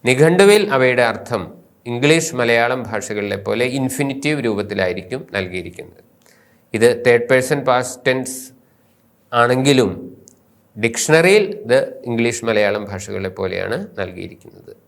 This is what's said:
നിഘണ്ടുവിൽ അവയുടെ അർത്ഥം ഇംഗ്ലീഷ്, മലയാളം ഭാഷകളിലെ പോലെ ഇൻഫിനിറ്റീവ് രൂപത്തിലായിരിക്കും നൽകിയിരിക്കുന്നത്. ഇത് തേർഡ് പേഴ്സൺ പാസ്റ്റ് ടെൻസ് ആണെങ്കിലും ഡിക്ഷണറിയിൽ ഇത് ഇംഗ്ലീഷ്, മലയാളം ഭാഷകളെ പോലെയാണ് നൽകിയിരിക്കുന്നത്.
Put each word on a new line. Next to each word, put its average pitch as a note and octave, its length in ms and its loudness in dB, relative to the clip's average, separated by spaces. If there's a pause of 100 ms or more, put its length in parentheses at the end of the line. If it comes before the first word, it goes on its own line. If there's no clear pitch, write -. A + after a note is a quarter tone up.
നിഘണ്ടുവിൽ F#3 560 6 (120)
അവയുടെ B2+ 360 4
അർത്ഥം G#2+ 300 -6 (500)
ഇംഗ്ലീഷ്, D3 480 0
മലയാളം A#2+ 500 2
ഭാഷകളിലെ G#2 560 -6
പോലെ A2 220 -2 (100)
ഇൻഫിനിറ്റീവ് C#3 680 -4
രൂപത്തിലായിരിക്കും G2 760 -4 (140)
നൽകിയിരിക്കുന്നത്. F2+ 680 -10 (720)
ഇത് A2+ 100 6 (180)
തേർഡ് A#2+ 260 4
പേഴ്സൺ C3 380 2
പാസ്റ്റ് B2 380 -2
ടെൻസ് B2+ 300 -2 (1040)
ആണെങ്കിലും B2+ 480 2 (920)
ഡിക്ഷണറിയിൽ E3 640 4 (180)
ഇത് B2 140 4 (300)
ഇംഗ്ലീഷ്, A#2 400 -2
മലയാളം G#2 420 0
ഭാഷകളെ F#2+ 480 -8
പോലെയാണ് F#2+ 400 -4 (220)
നൽകിയിരിക്കുന്നത്. - 680 -14 (160)